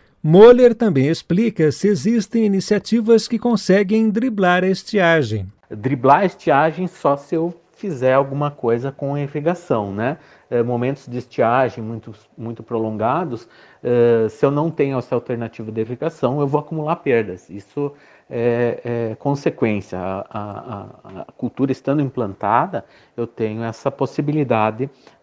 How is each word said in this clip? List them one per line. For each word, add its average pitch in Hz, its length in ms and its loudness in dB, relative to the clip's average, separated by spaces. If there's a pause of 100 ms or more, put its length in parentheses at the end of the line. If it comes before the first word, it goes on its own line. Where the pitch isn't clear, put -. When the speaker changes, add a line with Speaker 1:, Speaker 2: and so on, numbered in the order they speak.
(220)
Speaker 1:
Moller 233 540 8
também 143 320 2
explica 165 640 0
se - 160 -2
existem 208 580 0
iniciativas 208 840 2
que 226 100 -2
conseguem 220 720 2
driblar 196 540 2
a 185 40 0
estiagem. 165 800 0 (240)
Speaker 2:
Driblar 131 500 4
a 202 40 0
estiagem 160 640 0
só 143 280 0
se 143 200 -8
eu 170 200 -4 (180)
fizer 131 400 -2
alguma 139 380 0
coisa 120 400 -2
com 139 260 -6
irrigação, 143 760 -4
né? 110 240 -4 (320)
Eh, 120 140 0
momentos 123 440 -4
de 123 120 -8
estiagem 120 640 -2
muito, 113 280 -12 (240)
muito 117 280 -12
prolongados, 113 840 -4 (360)
eh, 120 460 2
se - 140 -6
eu 139 60 4
não 147 220 -2
tenho 139 260 -2
essa 120 160 -6
alternativa 117 580 -6
de 110 80 -6
irrigação, 127 640 -4
eu 143 60 0
vou 143 120 0
acumular 156 380 -6
perdas. 107 540 -2
Isso 143 420 -8 (340)
é, 120 560 -2
é 117 320 -4
consequência. 131 800 -2
A, 95 300 -6
a, 104 140 -10 (640)
a, 95 180 -16
a - 160 -16
cultura 131 340 -4
estando 139 300 -2
implantada, 123 840 -2 (320)
eu 117 120 -6
tenho 110 360 -6
essa 117 280 -6
possibilidade 127 1000 -2 (320)